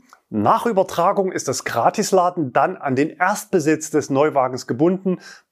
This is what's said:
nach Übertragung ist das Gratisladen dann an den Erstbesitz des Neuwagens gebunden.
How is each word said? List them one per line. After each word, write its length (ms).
nach 360
Übertragung 640
ist 160
das 180
Gratisladen 880
dann 260
an 180
den 160
Erstbesitz 800
des 180
Neuwagens 560
gebunden. 540